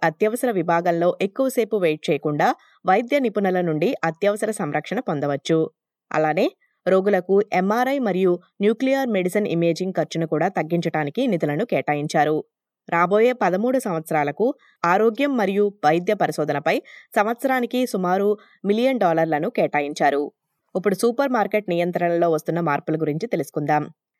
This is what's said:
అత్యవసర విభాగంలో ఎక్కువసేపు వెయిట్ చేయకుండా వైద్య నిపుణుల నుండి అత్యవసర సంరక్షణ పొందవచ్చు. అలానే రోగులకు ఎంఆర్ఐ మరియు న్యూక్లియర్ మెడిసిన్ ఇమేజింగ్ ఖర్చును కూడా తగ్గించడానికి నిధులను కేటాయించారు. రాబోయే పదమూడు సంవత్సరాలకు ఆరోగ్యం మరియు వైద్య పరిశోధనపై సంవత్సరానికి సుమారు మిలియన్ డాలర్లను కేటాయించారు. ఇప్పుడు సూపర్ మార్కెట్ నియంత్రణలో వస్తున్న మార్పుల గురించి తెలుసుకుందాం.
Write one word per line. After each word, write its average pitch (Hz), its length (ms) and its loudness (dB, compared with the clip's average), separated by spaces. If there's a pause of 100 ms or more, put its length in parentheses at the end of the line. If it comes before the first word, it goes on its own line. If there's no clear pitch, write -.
అత్యవసర 214 480 0
విభాగంలో 175 720 0
ఎక్కువసేపు 226 560 -2
వెయిట్ 160 320 0
చేయకుండా 151 460 0 (300)
వైద్య 233 340 2
నిపుణుల 196 420 0
నుండి 170 420 0
అత్యవసర 202 480 -2
సంరక్షణ 156 480 -6
పొందవచ్చు. 156 720 -2 (440)
అలానే 156 380 0 (360)
రోగులకు 190 540 2 (120)
ఎంఆర్ఐ 240 460 0
మరియు 185 400 0 (220)
న్యూక్లియర్ 262 460 0
మెడిసిన్ 196 400 0
ఇమేజింగ్ 170 460 0
ఖర్చును 165 340 -2
కూడా 160 200 0
తగ్గించడానికి 165 800 -2
నిధులను 165 380 -2
కేటాయించారు. 151 800 0 (460)
రాబోయే 202 440 4
పదమూడు 226 460 0
సంవత్సరాలకు 160 760 -2 (300)
ఆరోగ్యం 226 520 2
మరియు 202 360 0 (120)
వైద్య 175 280 2
పరిశోధనపై 156 680 -2 (340)
సంవత్సరానికి 240 720 0
సుమారు 202 520 0 (280)
మిలియన్ 233 340 2
డాలర్లను 165 500 2
కేటాయించారు. 147 800 0 (440)
ఇప్పుడు 190 200 0
సూపర్ 240 340 0
మార్కెట్ 214 400 0
నియంత్రణలో 175 600 0
వస్తున్న 160 280 -2
మార్పుల 156 420 -2
గురించి 156 260 -4
తెలుసుకుందాం. 151 600 -2 (300)